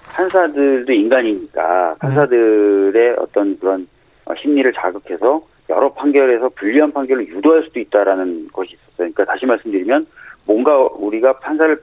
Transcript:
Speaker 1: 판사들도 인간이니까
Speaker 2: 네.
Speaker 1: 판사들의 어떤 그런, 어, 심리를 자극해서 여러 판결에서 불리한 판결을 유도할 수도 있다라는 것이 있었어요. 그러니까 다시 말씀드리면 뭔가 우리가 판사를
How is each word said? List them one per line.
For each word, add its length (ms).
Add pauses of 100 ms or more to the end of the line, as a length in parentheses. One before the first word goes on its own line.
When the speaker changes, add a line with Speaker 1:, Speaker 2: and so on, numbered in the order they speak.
(100)
Speaker 1:
판사들도 840
인간이니까 1000
Speaker 2:
네. 80
Speaker 1:
판사들의 1200
어떤 400
그런, 260 (400)
어, 160
심리를 320
자극해서 680 (280)
여러 220
판결에서 580
불리한 420
판결을 360
유도할 340
수도 180
있다라는 720
것이 220
있었어요. 380
그러니까 120
다시 220
말씀드리면 600 (400)
뭔가 320
우리가 600
판사를 440